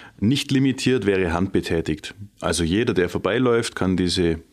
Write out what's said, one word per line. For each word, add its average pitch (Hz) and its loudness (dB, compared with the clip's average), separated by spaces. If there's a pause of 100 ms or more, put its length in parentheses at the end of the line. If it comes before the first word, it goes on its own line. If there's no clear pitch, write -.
(180)
nicht 135 0
limitiert 131 2
wäre 92 2
handbetätigt. 85 -2 (260)
Also 85 -2
jeder, 107 0
der 90 2
vorbeiläuft, 117 0
kann 92 0
diese 85 2 (120)